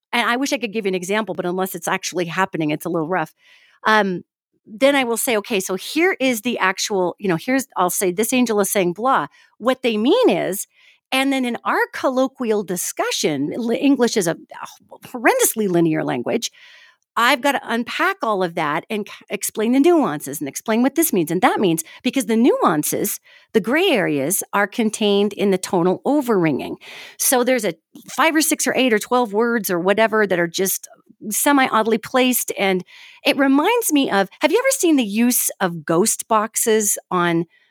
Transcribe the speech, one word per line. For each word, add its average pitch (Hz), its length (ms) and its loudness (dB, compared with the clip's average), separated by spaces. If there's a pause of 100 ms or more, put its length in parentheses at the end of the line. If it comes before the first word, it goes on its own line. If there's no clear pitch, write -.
(120)
and 226 180 0
I 240 60 0
wish 269 160 -2
I 285 60 0
could 208 160 -6
give 214 120 -4
you 196 40 -2
an 190 60 0
example, 185 400 -4
but 175 100 -4
unless 185 300 -4
it's 165 120 -10
actually 175 380 -4
happening, 170 460 -2
it's 151 140 -4
a 170 40 -6
little 165 180 -2
rough. 170 260 -4 (520)
Um, 208 380 2 (420)
then 220 300 2
I 269 100 2
will 233 100 -2
say, 226 220 0
"Okay, 202 240 -2
so 185 140 -4
here 349 440 0
is 254 220 0
the 240 180 -2
actual, 185 600 0
you 202 100 -2
know, 165 80 2
here's," 262 300 -2 (100)
I'll 180 120 2
say, 185 220 -2
"This 220 220 -2
angel 226 260 2
is 196 100 0
saying 175 240 0
blah." 214 340 -2 (300)
What 254 260 -2
they 240 120 0
mean 330 340 2
is, 170 380 -2 (460)
and 269 180 0
then 262 140 0
in 240 180 -4
our 339 300 0
colloquial 254 720 0
discussion, 190 920 -4
li-, 233 220 -2
English 240 400 2
is 175 100 0
a 165 80 0 (680)
horrendously 254 640 0
linear 165 340 2
language. 147 480 -4 (680)
I've 247 220 2
got 277 120 2
to - 100 -4
unpack 240 580 -2
all 208 220 0
of 170 100 -2
that 160 380 -2
and 208 160 -6
c-, - 240 -20
explain 220 400 -2
the 269 80 4
nuances 208 600 2
and 143 80 -6
explain 226 360 -2
what 269 100 2
this 330 180 0
means 170 200 0
and 185 100 -2
that 330 180 2
means, 175 240 0 (200)
because 247 240 -2
the 226 80 0
nuances, 226 840 0 (340)
the 226 60 2
gray 320 300 2
areas, 160 540 0 (100)
are 202 140 2
contained 208 640 0
in 202 160 0
the 185 80 4
tonal 185 480 0
overringing. 202 720 0 (420)
So 247 260 2
there's 240 220 0
a 170 80 -2 (380)
five 302 240 0
or 320 60 4
six - 260 -2
or - 80 0
eight 247 180 2
or 208 60 2
twelve 240 340 -2
words 233 380 0
or 175 80 0
whatever 208 480 2
that 180 120 0
are 170 80 2
just 185 400 -4 (440)
semi-oddly 226 640 2
placed. 254 580 0
And 190 280 0 (420)
it 294 100 2
reminds 302 560 2
me 277 200 2
of, 196 180 2 (120)
have 302 100 2
you 440 80 4
ever 523 100 0
seen 330 280 2
the 254 60 2
use 226 460 0 (100)
of 170 240 -4
ghost 175 440 0
boxes 214 720 0 (100)
on 175 360 0 (260)